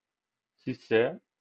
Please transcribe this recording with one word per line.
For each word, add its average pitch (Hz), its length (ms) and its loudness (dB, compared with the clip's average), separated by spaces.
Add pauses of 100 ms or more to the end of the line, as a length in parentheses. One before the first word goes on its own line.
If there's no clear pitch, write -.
(560)
Sisse 123 640 -2 (200)